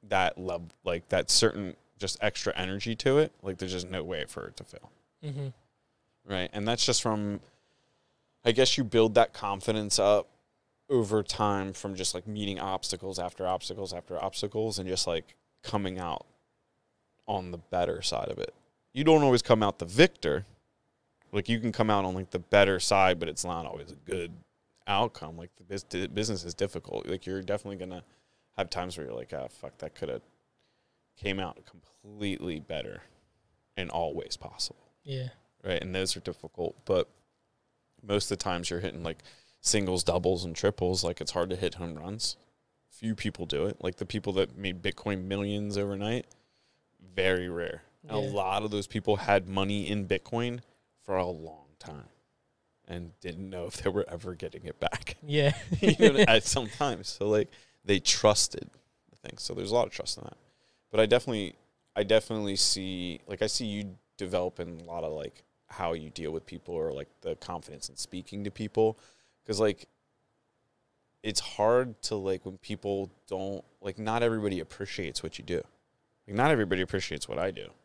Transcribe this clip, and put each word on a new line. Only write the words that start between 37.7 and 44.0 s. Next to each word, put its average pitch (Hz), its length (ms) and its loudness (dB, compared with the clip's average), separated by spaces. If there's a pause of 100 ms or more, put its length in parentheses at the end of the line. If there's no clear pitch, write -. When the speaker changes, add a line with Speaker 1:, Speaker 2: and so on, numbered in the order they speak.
Speaker 1:
most 101 260 0
of 101 80 0
the - 60 -6
times 87 260 -2
you're 87 120 -4
hitting, 85 220 -6
like, 82 200 -6 (380)
singles, 92 420 2
doubles, 87 400 2
and 85 120 -6
triples. 92 480 2
Like, 87 180 -2
it's 78 100 -6
hard 90 200 0
to 90 40 -4
hit 87 200 -2
home 85 200 -8
runs. 92 400 -6 (540)
Few 113 260 -4
people 101 300 -4
do 73 220 0
it. - 140 -6
Like, 90 160 -4
the 98 100 -8